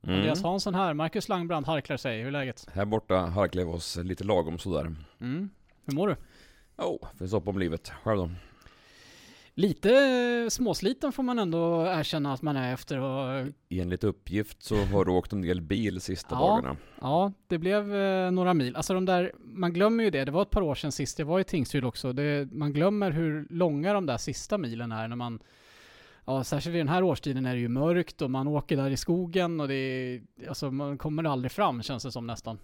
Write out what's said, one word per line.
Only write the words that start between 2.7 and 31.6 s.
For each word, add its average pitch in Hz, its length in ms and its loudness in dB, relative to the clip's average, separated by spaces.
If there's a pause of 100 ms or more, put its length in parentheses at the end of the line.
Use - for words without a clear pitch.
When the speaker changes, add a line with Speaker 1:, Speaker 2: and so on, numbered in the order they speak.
Speaker 1:
Här 98 120 0
borta 107 320 2
harklar 90 460 2
vi 82 80 -2
oss 85 260 -6
lite 87 260 -4
lagom 87 360 2
sådär. 80 360 -2 (260)
Speaker 2:
Mm. 160 280 -4 (360)
Hur 139 100 -4
mår 185 120 2
du? 175 80 0 (640)
Speaker 1:
Jo, - 220 -4 (180)
finns 92 140 -4
hopp 95 160 0
om 98 120 -2
livet. 82 320 -2 (120)
Själv 110 140 2
då? 87 120 0 (1200)
Speaker 2:
Lite, 196 420 4
eh, 240 540 4
småsliten 247 640 0
får 269 120 -4
man 247 160 0
ändå 170 460 2
erkänna 151 480 0
att 131 80 -6
man 147 160 0
är 127 160 -2
efter - 240 -6
att 131 500 -4 (220)
Speaker 1:
Enligt 90 340 -2
uppgift - 600 -2
så 104 220 2
har 95 200 4
du 90 60 2
åkt 90 220 2
en 98 80 -2
del 90 200 0
bil 95 400 -2
sista - 340 -6
Speaker 2:
Ja, 123 40 -2
Speaker 1:
dagarna. 175 380 2 (240)
Speaker 2:
ja, 170 300 2 (160)
det 175 100 0
blev, 202 380 0
eh, 190 360 2
några 180 220 4
mil. 127 220 2
Alltså, 180 180 -2
de 185 120 2
där, 185 320 4
man 175 360 -2
glömmer 220 300 6
ju 208 60 4
det. 135 160 2
Det 143 60 -2
var 175 100 2
ett 202 80 0
par 214 120 2
år 147 140 0
sedan 147 160 -4
sist - 280 -4
jag 151 60 -2
var 175 140 2
i 185 40 2
Tingsryd 139 420 0
också. 127 280 -2
Det, 143 380 0
man 147 220 -2
glömmer 190 380 2
hur 156 380 0
långa 170 440 2
de 190 120 0
där 123 120 0
sista - 400 -4
milen 117 340 -4
är 110 160 -4
när 120 80 -6
man, 120 240 -6 (880)
ja, 135 180 0
särskilt 151 300 -2
vid 170 60 2
den 147 100 0
här 175 140 4
årstiden 135 420 0
är 127 80 0
det 123 80 0
ju 120 80 0
mörkt 160 520 2
och 127 100 0
man 131 160 0
åker 147 300 0
där 135 120 2
i 135 80 0
skogen 170 640 0
och 143 80 -2
det 135 80 -2
är, 131 460 -4 (260)
alltså, 143 240 -4
man 143 260 -4
kommer 156 260 -2
aldrig 131 280 0
fram, 147 300 0